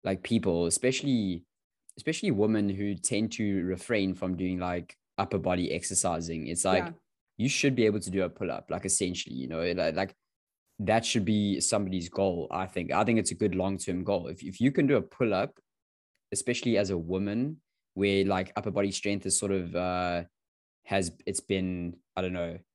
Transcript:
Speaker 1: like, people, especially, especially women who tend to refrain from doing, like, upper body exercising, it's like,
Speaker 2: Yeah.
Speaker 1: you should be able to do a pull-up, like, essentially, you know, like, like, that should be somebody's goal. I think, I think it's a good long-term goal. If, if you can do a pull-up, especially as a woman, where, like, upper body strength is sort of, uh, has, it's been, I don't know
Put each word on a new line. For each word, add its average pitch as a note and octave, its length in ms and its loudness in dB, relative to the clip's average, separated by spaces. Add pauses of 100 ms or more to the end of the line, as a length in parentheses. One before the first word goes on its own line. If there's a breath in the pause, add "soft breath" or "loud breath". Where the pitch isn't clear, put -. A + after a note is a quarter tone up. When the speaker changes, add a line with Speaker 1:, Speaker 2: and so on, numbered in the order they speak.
Speaker 1:
like, F#2+ 200 -2
people, E2+ 440 2
especially, A2+ 760 0 (540)
especially D#3+ 340 -2
women G#2+ 380 2
who G2+ 260 -2
tend G#2+ 380 -2
to G2 300 0
refrain F#2+ 500 0
from F#2 240 -4
doing, F#2 220 -2
like, F2+ 360 -4 (220)
upper G2 200 -2
body F2+ 340 0
exercising, E2 760 -2
it's F2 160 -4
like, F#2 220 4
Speaker 2:
Yeah. E3+ 60 -8 (460)
Speaker 1:
you A#2+ 120 2
should C#3 260 2
be A#2 100 6
able G#2 140 4
to F#2+ 120 -6
do F#2+ 120 2
a E2+ 60 0
pull-up, E2+ 400 -6
like, - 160 -4
essentially, F2+ 500 -2
you B1+ 120 -6
know, D#2+ 140 -4 (120)
like, E2 220 0
like, G2 200 -2 (640)
that A2 240 4
should G#2+ 220 2
be G#2 340 2
somebody's F#2 480 0
goal. F2+ 440 0
I F#2 160 -4
think, F2 240 -4
I F#2 120 4
think A2+ 140 4
it's G2+ 140 0
a F2+ 40 -6
good F#2+ 200 0
long-term F#2 480 -2
goal. F2+ 240 0
If, E2 160 -10
if F#2+ 180 -6
you C3+ 100 4
can C#3+ 140 2
do C3+ 120 4
a G2 40 2
pull-up, A2+ 580 -2 (720)
especially A#2+ 460 0
as G2+ 140 2
a F#2 60 0
woman, G2+ 600 -2 (360)
where, G2 280 4
like, F#2+ 320 0
upper G#2 160 -4
body G2+ 200 0
strength G2+ 340 -4
is F#2 120 0
sort G2 140 0
of, F2 240 -2
uh, F2+ 480 0 (640)
has, G2 260 0 (140)
it's - 160 -4
been, F#2 560 -2 (180)
I F#2 60 -2
don't F#2 120 -2
know F2 260 -4 (160)